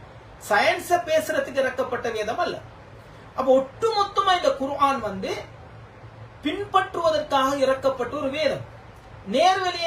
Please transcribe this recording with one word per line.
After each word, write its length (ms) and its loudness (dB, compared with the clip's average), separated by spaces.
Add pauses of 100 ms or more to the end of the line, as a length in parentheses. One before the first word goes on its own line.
(500)
சயின்ஸை 500 2 (100)
பேசுறதுக்கு 540 0
இறக்கப்பட்ட 420 -4 (120)
வேதம் 260 -2
அல்ல. 100 -4 (840)
அப்ப 100 0 (100)
ஒட்டுமொத்தமா 840 0
இந்த 100 4 (120)
குர்ஆன் 480 0
வந்து 240 -6 (1120)
பின்பற்றுவதற்காக 1040 0 (140)
இறக்கப்பட்ட 560 0
ஒரு 160 -2
வேதம், 260 -2 (720)
நேர்வழி 500 4